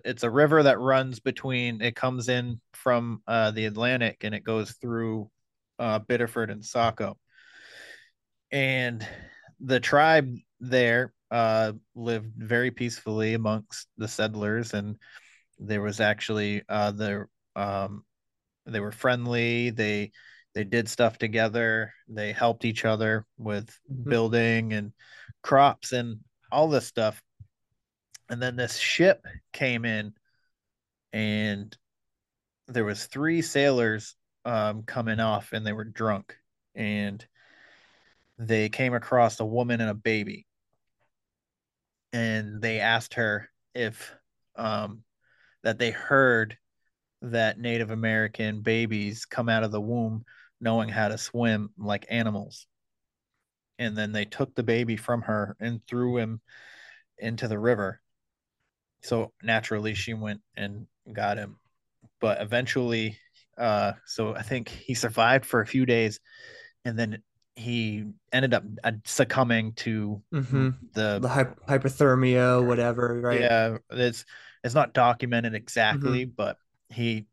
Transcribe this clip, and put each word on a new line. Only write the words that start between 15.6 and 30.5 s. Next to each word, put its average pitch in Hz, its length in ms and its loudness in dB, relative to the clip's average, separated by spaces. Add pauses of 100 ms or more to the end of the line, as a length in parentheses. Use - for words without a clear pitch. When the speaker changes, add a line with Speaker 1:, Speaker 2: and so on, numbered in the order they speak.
Speaker 1:
was 107 180 -4
actually, 104 680 0
uh, 104 220 0
the, 101 340 -4 (300)
um, 98 500 -4 (600)
they 117 140 -4
were 104 120 -6
friendly. 120 800 0
They, 107 400 -2 (420)
they 107 100 -2
did 113 240 0
stuff 113 300 2
together. 110 760 0 (140)
They 107 240 -6
helped 117 340 0
each 113 200 -2
other 110 400 0 (120)
with 104 300 -6 (240)
Speaker 2:
Mm-hmm. 127 180 -6
Speaker 1:
building 113 640 2
and 104 200 -6 (500)
crops 139 480 4
and 120 280 -4 (320)
all 151 180 4
this 127 180 2
stuff. 107 340 -2 (1080)
And 120 120 -6
then 123 140 -2
this 123 220 -4
ship - 480 4 (280)
came 123 320 -2
in, 107 280 -2 (1000)